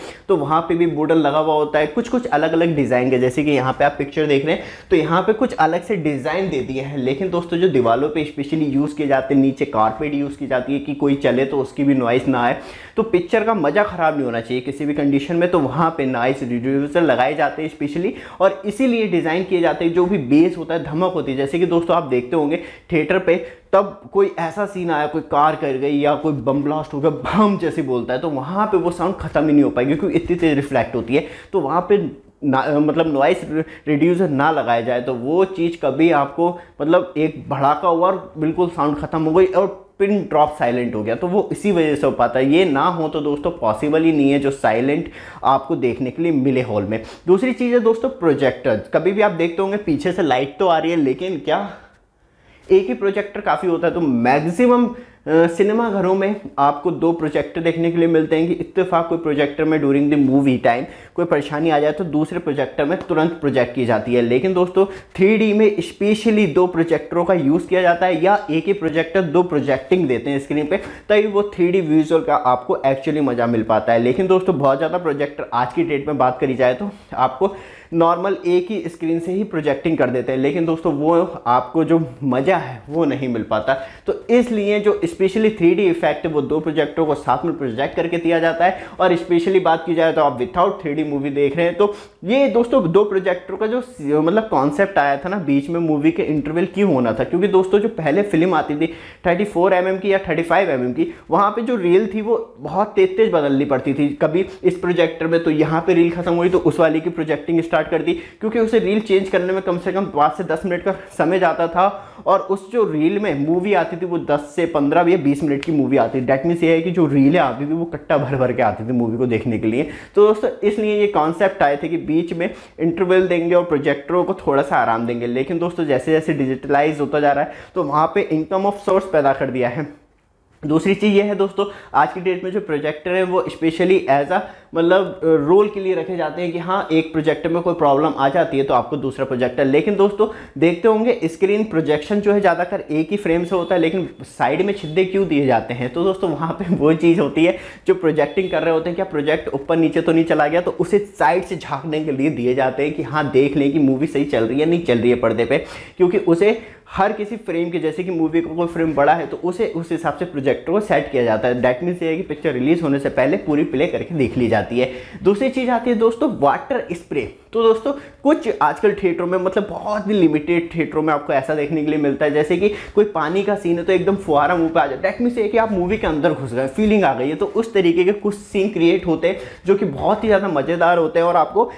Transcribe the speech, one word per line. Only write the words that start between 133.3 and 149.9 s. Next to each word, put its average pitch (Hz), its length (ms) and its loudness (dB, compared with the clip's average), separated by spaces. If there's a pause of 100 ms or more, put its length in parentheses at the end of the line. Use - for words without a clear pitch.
specially 180 480 2 (120)
as 143 220 2
a, 180 80 2 (360)
मतलब, 180 300 2 (100)
अ, 156 320 2
role 202 220 6
के 202 100 -8
लिए 185 160 -2
रखे 170 220 -4
जाते 156 240 -4
हैं 175 100 -4
कि 170 80 -6
हाँ 185 320 -2
एक 160 200 2
projector 156 380 0
में 170 140 0
कोई 175 100 0
problem 147 400 2
आ 139 160 0
जाती 160 280 0
है 135 60 2
तो 139 100 0
आपको 127 240 0
दूसरा 131 280 -4
projector। 127 400 0
लेकिन 147 300 2
दोस्तों 202 320 2 (320)
देखते 170 280 2
होंगे 220 380 2
स्क्रीन 196 400 0
projection 160 560 -2
जो 202 120 2
है 202 80 2
ज़्यादातर 180 500 0
एक 156 200 -2
ही 202 60 0
frame 175 260 0
से 180 120 -2
होता 180 200 0
है, 170 60 2
लेकिन 165 280 -2 (200)
side 143 320 -2
में 196 120 -2
छिद्रे 170 320 -2
क्यों 190 220 0
दिए 147 180 2
जाते 117 280 0
हैं? 123 200 -6
तो 170 100 -2
दोस्तों 190 280 -2
वहाँ 156 220 -2
पे 175 220 -4
वो 147 200 4
चीज़ 165 260 4
होती 156 240 0
है 180 120 2 (300)
जो 359 80 4
projecting 160 560 0
कर 160 120 -2
रहे 165 100 2
होते 160 160 -2
हैं, 170 60 -6
क्या 170 120 -4
project 151 480 -2
ऊपर 165 220 -2
नीचे 160 240 2